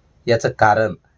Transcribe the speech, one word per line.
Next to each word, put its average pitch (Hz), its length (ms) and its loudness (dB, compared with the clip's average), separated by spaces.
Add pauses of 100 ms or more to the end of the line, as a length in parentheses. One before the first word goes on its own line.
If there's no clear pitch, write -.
(280)
याचं 117 220 0
कारण 107 440 0 (240)